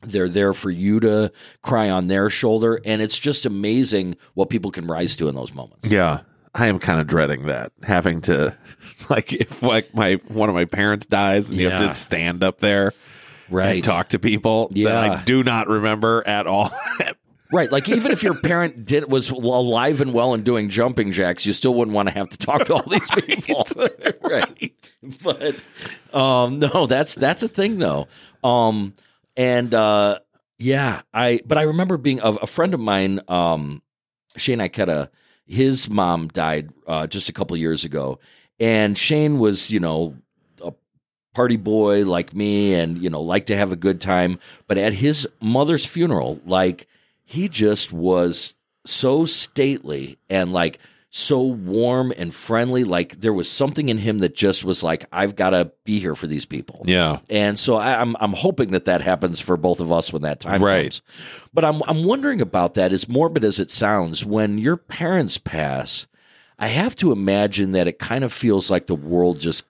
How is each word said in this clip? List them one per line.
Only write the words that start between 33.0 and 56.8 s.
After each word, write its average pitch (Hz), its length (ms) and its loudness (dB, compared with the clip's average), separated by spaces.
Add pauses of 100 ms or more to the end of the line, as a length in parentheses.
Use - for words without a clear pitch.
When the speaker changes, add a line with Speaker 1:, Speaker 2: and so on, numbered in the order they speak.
Speaker 1:
um, 80 560 -2 (520)
Shane 123 240 -2
Ikeda, 87 500 -2 (360)
his 131 420 2
mom 87 420 0
died, 78 420 -2 (160)
uh, 80 180 -2
just 92 240 -6
a 82 40 -10
couple - 240 -6
years 80 280 -2
ago. 69 340 -6 (400)
And 107 380 2
Shane 151 400 2
was, 107 320 2
you 110 100 0
know, 80 360 -4 (480)
a 87 100 -10 (600)
party 123 220 2
boy 104 480 2
like 87 280 -2
me 101 400 2
and, 85 240 0
you 87 140 -2
know, 76 100 -6
liked 87 260 -2
to 110 80 0
have 101 160 0
a 90 60 -4
good 90 240 0
time. 90 380 0 (280)
But 98 120 0
at 104 140 0
his 139 340 0 (140)
mother's 139 440 2
funeral, 87 600 -2
like, 92 420 0 (380)
he 180 240 -6
just 107 420 0
was 87 600 0 (320)
so 143 400 2
stately 76 920 -2 (120)
and, 92 240 0
like, 85 260 0 (300)
so - 320 0
warm 123 760 0
and 85 160 -8
friendly. 123 500 0
Like, 87 380 -2
there 110 120 0
was 90 160 0
something 139 400 0
in 113 80 0
him 107 220 0
that 90 160 0
just 98 300 2
was 90 180 0
like, 82 300 -2
"I've 101 220 -2
gotta 92 360 2 (140)
be 104 140 -2
here 90 140 -4
for 82 140 -8
these 76 180 -6
people." - 400 -12